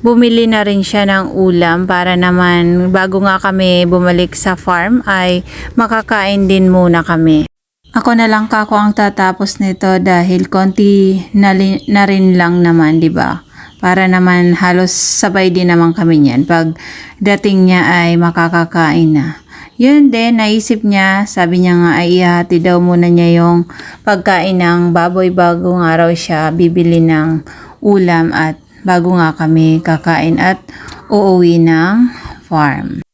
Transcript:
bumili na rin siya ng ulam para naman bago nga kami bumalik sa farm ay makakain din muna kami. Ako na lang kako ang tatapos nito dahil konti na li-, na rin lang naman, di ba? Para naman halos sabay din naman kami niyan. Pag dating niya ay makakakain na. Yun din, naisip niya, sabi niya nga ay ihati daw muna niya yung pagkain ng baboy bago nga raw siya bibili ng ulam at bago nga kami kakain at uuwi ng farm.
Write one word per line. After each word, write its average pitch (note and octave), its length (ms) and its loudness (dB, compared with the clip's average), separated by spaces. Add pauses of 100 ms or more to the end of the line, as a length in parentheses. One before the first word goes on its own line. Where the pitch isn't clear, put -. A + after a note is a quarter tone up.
bumili A#3 400 2
na A3 160 0
rin G3+ 240 -2
siya G#3 160 -2
ng G3 320 -2
ulam F3+ 560 0
para F3+ 240 0
naman F3+ 800 0
bago F#3+ 320 0
nga F#3+ 160 -2
kami F#3 480 0
bumalik F3+ 480 0
sa F#3 160 -2
farm F#3 480 -2
ay F3+ 400 -2 (320)
makakain G#3+ 720 -2
din F#3+ 240 2
muna F3+ 320 2
kami. D#3+ 400 0 (480)
Ako A#3+ 240 0
na A3+ 160 2
lang G#3+ 160 -2
kako G#3+ 320 -2
ang G#3 160 0
tatapos G3 640 -2
nito F#3+ 400 -2
dahil F#3 480 0
konti F#3+ 880 0
na G3 240 2
li-, F#3+ 320 -2
na G3+ 160 2
rin F#3+ 320 2
lang F3 240 2
naman, E3 400 2
di D#3+ 80 2
ba? - 320 -4 (400)
Para F#3 240 0
naman F3+ 560 2
halos F3+ 320 0
sabay F#3+ 560 0
din F3 240 0
naman E3+ 160 2
kami E3 320 2
niyan. C3 240 0
Pag E3 320 -2 (400)
dating G3+ 480 0
niya F3+ 160 2
ay E3+ 320 0
makakakain E3+ 960 0
na. D#3 320 -4 (400)
Yun C#4 320 4
din, A3+ 240 0
naisip G#3+ 480 -2
niya, G3 400 0
sabi F3+ 380 0
niya F3+ 100 2
nga F3 240 2
ay F3 240 0
ihati F3 400 0
daw F3 160 2
muna F3 320 2
niya E3+ 320 2
yung E3+ 240 2 (400)
pagkain F#3 540 0
ng F3 340 0
baboy F3+ 380 0
bago F3+ 480 0
nga E3 180 0
raw E3+ 140 2
siya D#3+ 420 -4
bibili E3+ 480 0
ng D#3+ 400 0 (400)
ulam F3 480 0
at D#3+ 300 -4 (260)
bago F3+ 300 0
nga D#3+ 180 0
kami D#3+ 480 0
kakain D#3+ 560 -2
at F#3 240 -2 (480)
uuwi F#3 460 2
ng E3+ 580 2 (320)
farm. D3+ 560 -4 (120)